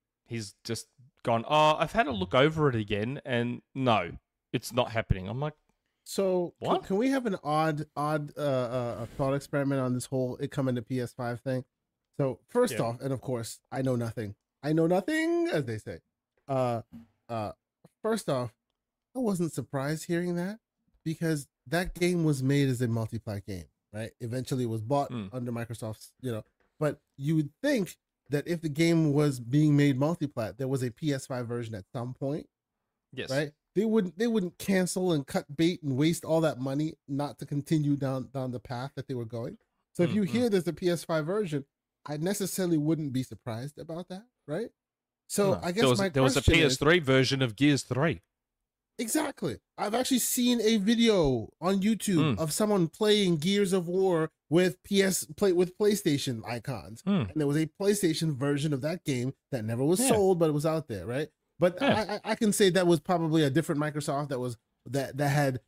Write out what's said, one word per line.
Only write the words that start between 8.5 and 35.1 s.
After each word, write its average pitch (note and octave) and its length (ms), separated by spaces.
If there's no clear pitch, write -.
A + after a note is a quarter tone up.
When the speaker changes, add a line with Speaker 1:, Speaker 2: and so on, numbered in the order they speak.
Speaker 2:
a A#2 40
thought C#3 180
experiment C#3 460
on B2+ 140
this B2 120
whole B2+ 320
it C#3 120
coming C3 240
to A#2+ 80
P B2+ 180
S A#2 120
five A#2+ 280
thing? B2+ 240
So C3+ 300
first B3 260
Speaker 1:
Yeah. G#3 80
Speaker 2:
off, A#2 180
and C3+ 120
of B2+ 80
course, A#2 400
I C3+ 120
know C3 140
nothing. A2+ 380
I D3 100
know D#3+ 160
nothing, D#4+ 600
as E3 180
they A2+ 120
say. F#2+ 220
Uh, B2 340
uh, A2 240
first A3 260
off, B2 240
I B3+ 60
wasn't F3+ 320
surprised C#3+ 540
hearing F3 300
that F#3+ 220
because D#3+ 420
that E3+ 280
game F3 300
was D3 180
made C#3 260
as B2 120
a B2+ 80
multi-plat A2+ 580
game, F2+ 200
right? G#2+ 180
Eventually B2+ 440
it A#2 40
was A2+ 120
bought C3+ 300
Speaker 1:
Mm. A2+ 220
Speaker 2:
under B2 200
Microsoft's, A2+ 680
you B2+ 120
know, G#2+ 100
but D3 200
you D3+ 200
would D3+ 140
think C4 340
that C#3 180
if E3 140
the E3 60
game D#3+ 440
was C#3+ 260
being C#3+ 380
made C#3+ 220
multi-plat, C3+ 600
there C3+ 100
was C3 140
a B2+ 80
P D3 220
S C3 140
five B2 200
version A#2 280
at G2 180
some B2 220
point, C#3+ 340
Speaker 1:
Yes. B2 180
Speaker 2:
right? D3 220
They G3 80
wouldn't, G#3+ 340
they A3+ 80
wouldn't G#3+ 320
cancel F#3 540